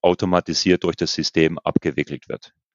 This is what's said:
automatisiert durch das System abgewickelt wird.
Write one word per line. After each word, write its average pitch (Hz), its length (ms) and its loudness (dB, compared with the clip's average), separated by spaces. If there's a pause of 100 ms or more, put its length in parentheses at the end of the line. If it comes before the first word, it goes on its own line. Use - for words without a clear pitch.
automatisiert 90 840 0
durch 85 140 -2
das - 160 -4
System 80 460 0
abgewickelt - 680 -2
wird. - 260 -14 (220)